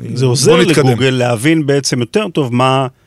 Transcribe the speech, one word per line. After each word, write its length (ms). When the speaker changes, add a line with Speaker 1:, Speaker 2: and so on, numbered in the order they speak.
Speaker 1:
אני, 160
Speaker 2:
זה 80
עוזר 300
Speaker 1:
בוא 80
נתקדם. 240
Speaker 2:
לגוגל 220
להבין 560
בעצם 340
יותר 300
טוב 260
מה, 320